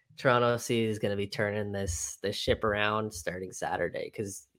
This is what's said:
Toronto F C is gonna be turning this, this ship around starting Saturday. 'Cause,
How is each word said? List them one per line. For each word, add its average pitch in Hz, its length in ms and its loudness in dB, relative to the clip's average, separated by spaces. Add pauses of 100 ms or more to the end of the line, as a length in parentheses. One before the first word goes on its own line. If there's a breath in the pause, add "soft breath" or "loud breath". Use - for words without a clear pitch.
(160 soft breath)
Toronto 120 380 6
F 117 80 -2
C 117 240 2
is 107 120 0
gonna 101 200 0
be 101 100 -2
turning 104 460 -2
this, - 480 -4
this 98 160 -2
ship - 260 0
around 107 500 2
starting 92 380 -6
Saturday. - 640 -2
'Cause, 101 320 -8 (120)